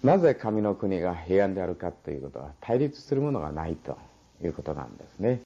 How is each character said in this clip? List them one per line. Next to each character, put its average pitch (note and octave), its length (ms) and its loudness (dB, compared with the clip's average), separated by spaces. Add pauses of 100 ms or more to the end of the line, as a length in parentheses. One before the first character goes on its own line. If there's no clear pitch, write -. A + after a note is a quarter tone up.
な D3 160 8
ぜ D#3 160 6
神 G#2+ 260 -2
の G#2 140 2
国 F#2+ 240 -2
が F2 160 0
平 F2+ 300 4
安 F#2+ 100 0
で F#2+ 60 -2
あ F2+ 60 -2
る F2 80 -4
か F2+ 160 -6
と - 200 -12
い D2 60 -6
う C2+ 60 -8
こ C2+ 60 -10
と C2 100 -12
は、 C#2+ 120 -12 (100)
対 A#2+ 180 0
立 D3 220 -2
す - 140 -2
る C3+ 60 2
も D3 100 0
の B2 80 -2
が D2+ 120 -6
な D#2+ 160 -4
い E2 80 -2
と - 220 -10 (460)
い E2+ 40 0
う D#2+ 60 -2
こ - 100 -10
と D#2 100 -4
な C#2+ 100 -6
ん A1+ 140 -14
で - 100 -20
す - 120 -20
ね。 B2 260 0